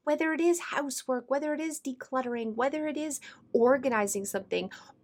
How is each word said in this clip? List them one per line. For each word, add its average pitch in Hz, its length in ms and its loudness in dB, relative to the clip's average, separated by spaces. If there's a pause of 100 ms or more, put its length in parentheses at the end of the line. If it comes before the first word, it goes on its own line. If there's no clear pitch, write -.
whether 311 280 2
it 311 80 -2
is 349 200 4
housework, 262 680 -4
whether 294 260 0
it 302 60 -2
is 320 200 -4
decluttering, 240 720 -4
whether 277 320 0
it 294 100 -4
is 302 220 -4 (340)
organizing 233 720 4
something, 190 440 -4 (320)